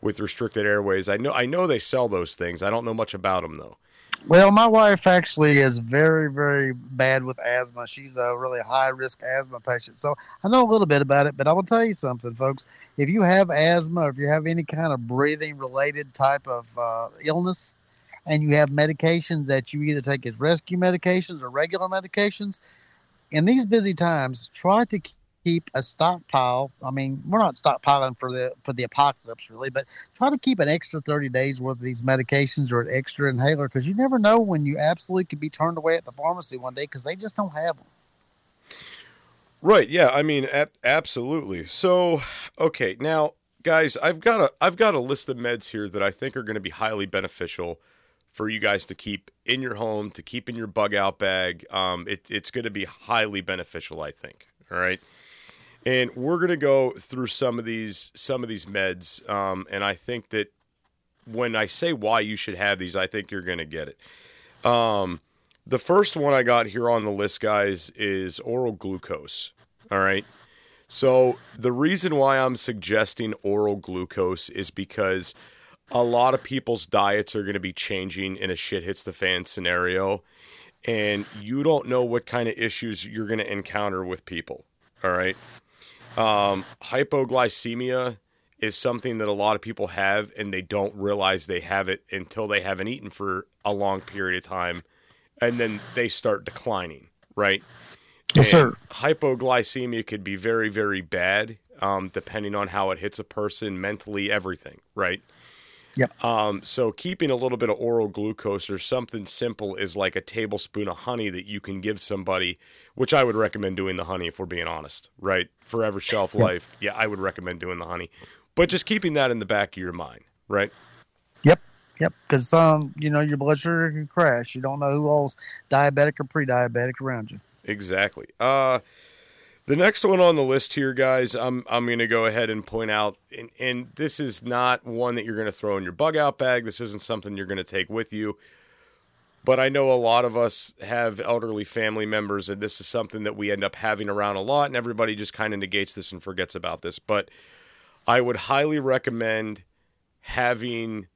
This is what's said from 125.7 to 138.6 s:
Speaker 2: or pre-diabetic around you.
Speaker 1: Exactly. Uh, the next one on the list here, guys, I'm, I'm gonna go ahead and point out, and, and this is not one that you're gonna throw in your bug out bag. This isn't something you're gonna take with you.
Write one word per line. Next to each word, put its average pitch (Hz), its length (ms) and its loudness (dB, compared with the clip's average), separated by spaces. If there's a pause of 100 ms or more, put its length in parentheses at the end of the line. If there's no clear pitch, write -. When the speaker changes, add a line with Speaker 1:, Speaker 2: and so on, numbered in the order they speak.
Speaker 2:
or 147 60 -4
pre-diabetic 123 800 0
around 120 280 -6
you. 101 100 -16 (240)
Speaker 1:
Exactly. 98 640 -2 (140)
Uh, 131 400 2 (880)
the 143 100 2
next 190 280 4
one 190 160 6
on 175 140 8
the 147 80 4
list 131 320 2
here, 135 180 0
guys, 127 440 2
I'm, 123 340 -2
I'm 120 160 0
gonna 117 220 0
go 113 180 2
ahead 113 240 0
and 107 160 -6
point 113 240 -4
out, 107 260 0 (180)
and, 117 160 -14 (100)
and 123 340 -6
this 147 240 -4
is 131 240 -6
not 123 420 0
one 120 300 -2
that 113 100 -6
you're 110 120 -6
gonna 107 160 -4
throw 101 240 -2
in 98 80 -4
your 90 80 -8
bug 156 240 0
out 147 200 0
bag. 123 280 0
This 110 160 -8
isn't 104 220 -8
something 104 340 -6
you're 98 100 -8
gonna 95 160 -4
take 92 260 -4
with 110 240 -6
you. 107 240 -6 (1080)